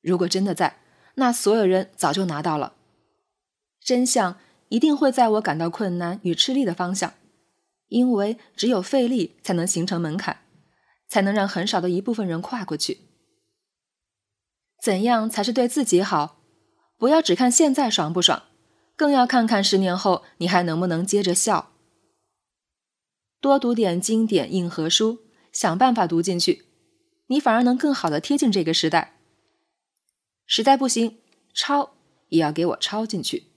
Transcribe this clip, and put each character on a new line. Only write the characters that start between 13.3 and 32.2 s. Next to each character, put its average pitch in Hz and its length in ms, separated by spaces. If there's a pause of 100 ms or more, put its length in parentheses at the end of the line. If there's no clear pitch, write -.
怎 196 220
样 226 260
才 220 140
是 226 100
对 247 140
自 254 180
己 180 160
好？ 160 400 (560)
不 233 120
要 311 120
只 240 140
看 247 160
现 285 240
在 233 160
爽 165 220
不 170 100
爽， - 220 (500)
更 294 160
要 262 160
看 247 180
看 226 180
十 196 140
年 185 220
后 190 240 (140)
你 170 100
还 180 160
能 165 160
不 185 80
能 170 180
接 202 160
着 180 140
笑。 175 380 (1700)
多 277 180
读 240 160
点 226 260
经 220 240
典 180 300
硬 175 160
核 160 180
书， 220 300 (320)
想 175 260
办 254 160
法 220 140
读 170 160
进 180 160
去。 - 280 (600)
你 277 140
反 247 120
而 240 120
能 247 120
更 285 160
好 214 160
地 151 120
贴 - 180
近 233 140
这 190 100
个 160 100
时 165 160
代。 - 300 (1300)
实 - 160
在 269 140
不 262 100
行， 233 320 (340)
抄 - 420 (340)